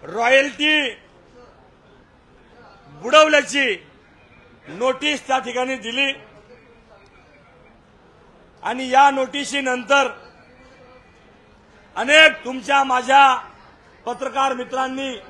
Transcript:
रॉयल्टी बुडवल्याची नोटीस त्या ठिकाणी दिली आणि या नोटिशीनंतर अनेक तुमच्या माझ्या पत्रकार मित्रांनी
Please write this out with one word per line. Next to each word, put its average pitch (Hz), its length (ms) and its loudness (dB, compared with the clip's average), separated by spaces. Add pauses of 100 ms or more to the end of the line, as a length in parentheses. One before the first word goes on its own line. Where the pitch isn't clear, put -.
रॉयल्टी 269 880 0 (2000)
बुडवल्याची 277 760 2 (920)
नोटीस 254 580 -4
त्या 262 120 -2
ठिकाणी 254 380 -6
दिली 247 360 -4 (2500)
आणि 254 280 -6
या 277 200 6
नोटिशीनंतर 269 1000 -2 (1900)
अनेक 311 480 4
तुमच्या 262 400 -2
माझ्या 262 400 4 (840)
पत्रकार 262 460 -4
मित्रांनी 262 580 -8 (200)